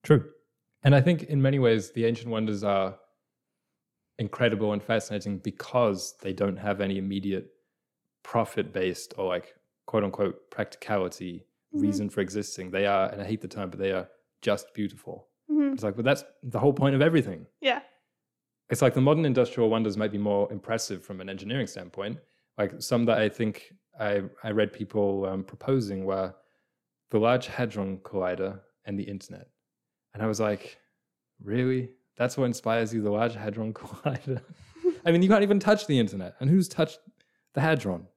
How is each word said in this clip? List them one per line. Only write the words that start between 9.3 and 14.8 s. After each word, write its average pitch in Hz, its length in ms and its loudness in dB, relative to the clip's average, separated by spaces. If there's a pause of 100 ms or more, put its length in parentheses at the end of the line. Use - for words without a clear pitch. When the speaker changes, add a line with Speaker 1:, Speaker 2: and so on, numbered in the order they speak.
Speaker 1:
quote 107 180 0
unquote 95 460 -4
practicality 92 960 -6 (260)
Speaker 2:
Mm-hmm. 170 140 0
Speaker 1:
reason - 240 0
for 104 100 -4
existing. 95 520 -6
They 98 120 0
are, 98 280 2
and 101 100 -8
I - 20 -6
hate 107 180 -4
the - 40 -12
term, 95 240 -8
but - 80 -12
they 95 140 0
are 92 160 -2 (340)
just - 320 -2
beautiful. - 540 -8 (200)